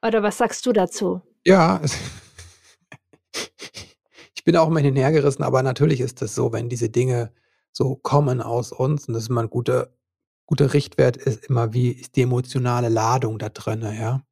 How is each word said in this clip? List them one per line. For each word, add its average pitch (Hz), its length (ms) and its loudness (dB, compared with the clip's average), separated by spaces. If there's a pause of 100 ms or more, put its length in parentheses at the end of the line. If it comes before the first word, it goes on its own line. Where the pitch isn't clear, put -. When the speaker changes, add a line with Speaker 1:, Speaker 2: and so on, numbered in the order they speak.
Speaker 1:
Oder 220 200 2
was 208 140 0
sagst - 280 -2
du 247 60 2
dazu? 185 500 0 (240)
Speaker 2:
Ja, 180 360 6
es 151 140 -2 (1400)
<laughs> - 120 -8 (880)
ich - 100 -16
bin 170 120 4
auch 160 120 4
immer 160 120 2
hin 139 100 4
und 131 60 0
her 135 160 2
gerissen, 143 300 2
aber 131 200 2
natürlich 135 380 2
ist 123 220 -6
es 107 120 -8
so, 120 180 0
wenn 117 160 -4
diese 117 220 -4
Dinge 120 420 0 (400)
so 135 240 -2
kommen 139 440 2
aus 117 320 -4
uns, 143 360 -2
und 117 60 -4
das 113 100 -6
ist 113 60 -8
immer 120 120 0
ein 113 80 -4
guter, 127 380 -2 (580)
guter 139 280 2
Richtwert, 131 420 2
ist - 300 -6
immer, 117 260 0
wie 123 200 2
ist - 240 -10
die 131 60 2
emotionale 123 680 -2
Ladung 113 500 0
da 104 100 -8
drinne, 110 500 -8
ja? 117 340 -2